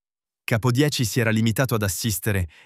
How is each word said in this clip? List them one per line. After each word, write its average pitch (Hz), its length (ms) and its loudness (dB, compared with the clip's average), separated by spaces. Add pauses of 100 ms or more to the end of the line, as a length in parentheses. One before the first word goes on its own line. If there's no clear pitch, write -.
(440)
Capo 123 260 0
dieci 135 340 2
si 113 160 -2
era 113 100 2
limitato 113 440 0
ad 107 80 0
assistere 98 680 -2 (160)